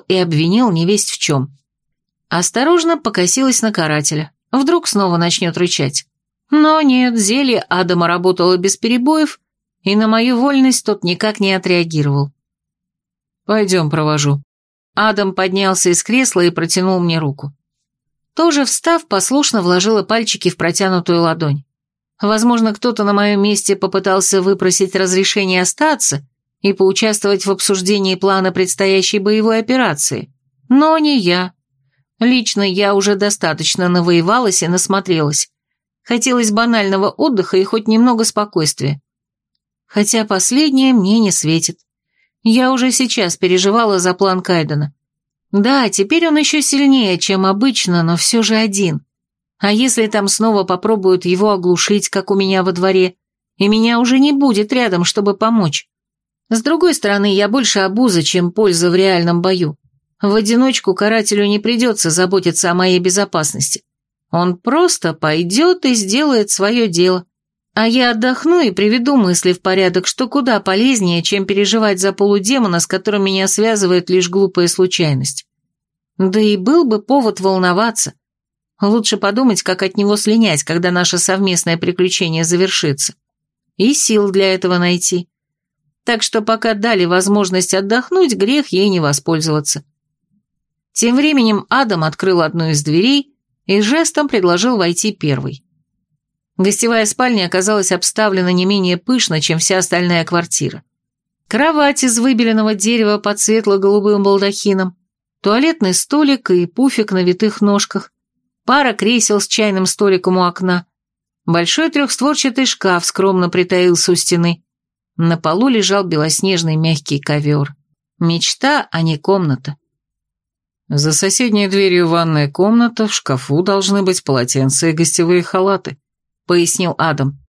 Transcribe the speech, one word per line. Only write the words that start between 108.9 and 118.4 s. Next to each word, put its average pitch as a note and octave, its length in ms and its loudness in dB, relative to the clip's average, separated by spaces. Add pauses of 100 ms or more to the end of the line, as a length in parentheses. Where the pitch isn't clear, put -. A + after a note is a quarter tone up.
кресел G#3+ 480 0
с - 60 -6
чайным G3 380 0
столиком F#3 520 0
у F3+ 60 2
окна, F3+ 420 -2 (600)
большой E3+ 460 0
трёхстворчатый C#4 760 -2
шкаф F3+ 400 -2
скромно F#3 440 0
притаился F3+ 640 2
у - 20 4
стены. E3+ 480 0 (540)
На E3 200 0
полу F3 300 0
лежал G3+ 360 0
белоснежный E3 760 -2
мягкий D#3 420 -2
ковёр. D3 560 -2 (420)
Мечта, E3+ 760 -2